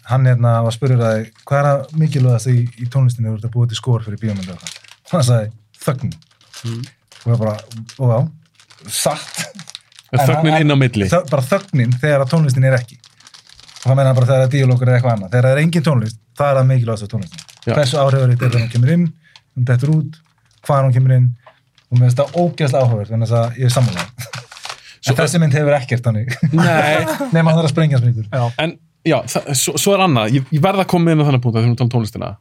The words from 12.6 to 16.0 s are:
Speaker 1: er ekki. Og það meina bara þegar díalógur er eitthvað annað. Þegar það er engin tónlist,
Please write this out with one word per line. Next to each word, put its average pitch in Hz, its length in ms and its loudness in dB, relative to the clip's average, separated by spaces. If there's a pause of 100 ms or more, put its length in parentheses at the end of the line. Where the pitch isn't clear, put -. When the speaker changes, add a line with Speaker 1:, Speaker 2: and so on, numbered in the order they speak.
Speaker 1:
er 131 80 4
ekki. - 220 -10 (840)
Og 123 80 -2
það 131 80 4
meina 135 160 2
bara 123 140 2
þegar 131 260 2
díalógur 127 340 2
er 123 120 4
eitthvað 120 180 2
annað. 95 160 -8
Þegar 123 100 2
það 131 80 4
er 143 120 2
engin 165 200 0
tónlist, 113 340 -2 (200)